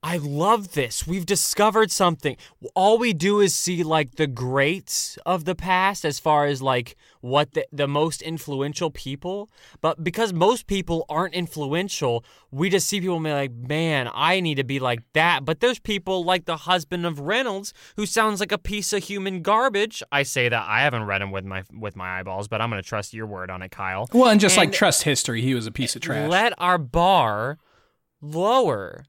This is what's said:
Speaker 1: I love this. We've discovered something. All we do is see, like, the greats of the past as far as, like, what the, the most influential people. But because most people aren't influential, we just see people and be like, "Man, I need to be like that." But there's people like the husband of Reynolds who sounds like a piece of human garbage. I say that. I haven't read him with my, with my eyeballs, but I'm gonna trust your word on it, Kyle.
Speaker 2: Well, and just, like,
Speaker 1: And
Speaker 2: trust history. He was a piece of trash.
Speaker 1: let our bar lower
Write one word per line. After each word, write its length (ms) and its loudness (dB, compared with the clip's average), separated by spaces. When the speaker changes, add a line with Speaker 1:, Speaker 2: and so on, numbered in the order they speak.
Speaker 1:
I 160 -2
love 560 2
this. 300 -2
We've 220 -4
discovered 640 2
something. 460 0
All 200 6
we 160 2
do 280 2
is 160 4
see, 260 -2
like, 340 0
the 120 0
greats 1000 -2
of 200 0
the 100 -2
past 480 0
as 160 -2
far 260 4
as, 160 -2
like, 320 0
what 320 0
the, 180 -2
the 160 -2
most 340 0
influential 680 -6
people. 580 -10
But 240 -2
because 280 0
most 360 2
people 400 -2
aren't 260 -2
influential, 920 -2
we 180 0
just 160 2
see 140 -2
people 160 -2
and 80 -4
be 80 -2
like, 200 -2
"Man, 640 -2
I 240 2
need 180 0
to 80 0
be 140 -4
like 220 0
that." 300 2
But 140 -2
there's 220 2
people 420 -2
like 220 0
the 140 -2
husband 460 -2
of 140 -4
Reynolds 540 -2
who 100 -2
sounds 320 2
like 140 -2
a 60 -2
piece 340 -4
of 100 -2
human 400 -6
garbage. 680 0
I 100 2
say 260 0
that. 200 0
I 140 2
haven't 220 0
read 160 -2
him 120 -6
with 140 -6
my, 180 -8
with 200 -10
my 240 -8
eyeballs, 260 -8
but 140 -4
I'm 100 -2
gonna 120 -6
trust 300 -6
your 140 -10
word 240 -10
on 100 -10
it, 120 -14
Kyle. 400 -6
Speaker 2:
Well, 180 8
and 100 8
just, 160 4
like, 120 6
Speaker 1:
And 60 -4
Speaker 2:
trust 280 2
history. 400 -2
He 120 0
was 120 -4
a 60 -10
piece 240 -4
of 60 -12
trash. 280 -2
Speaker 1:
let 280 2
our 200 2
bar 800 2
lower 880 0